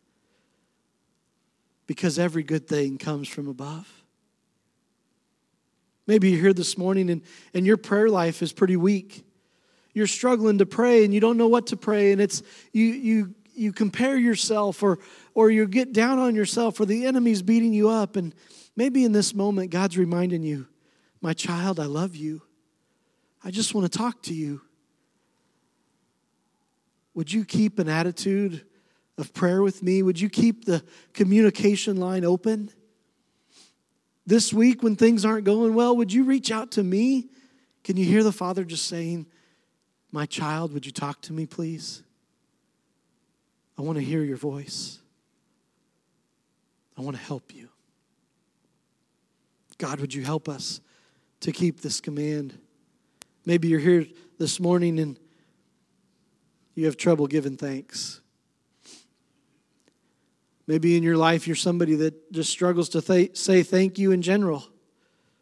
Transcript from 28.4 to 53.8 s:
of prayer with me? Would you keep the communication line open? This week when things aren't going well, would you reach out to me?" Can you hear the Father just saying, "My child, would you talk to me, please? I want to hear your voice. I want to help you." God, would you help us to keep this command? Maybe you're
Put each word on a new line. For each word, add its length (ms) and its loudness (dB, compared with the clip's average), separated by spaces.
of 160 -10
prayer 300 0
with 200 0
me? 200 2
Would 180 0
you 80 -2
keep 360 2
the 180 0
communication 840 2
line 260 -2
open? 460 0
This 260 4
week 300 4
when 140 0
things 280 4
aren't 200 0
going 300 2
well, 220 2
would 160 0
you 120 4
reach 260 0
out 220 -6
to 100 0
me?" 460 0
Can 160 -4
you 80 0
hear 160 4
the 100 2
Father 320 -6
just 220 -8
saying, 400 -8
"My 160 -6
child, 460 -6
would 140 -10
you 60 -16
talk 300 -10
to 100 -14
me, 120 -8
please? 580 -10
I 60 -10
want 160 -6
to 60 -4
hear 180 -4
your 140 -6
voice. 640 -12
I 60 -14
want 140 -10
to 60 -16
help 320 -12
you." 140 -20
God, 220 -8
would 140 -8
you 80 -8
help 260 -6
us 320 -12
to 120 -4
keep 280 -2
this 200 -8
command? 580 -6
Maybe 240 0
you're 120 2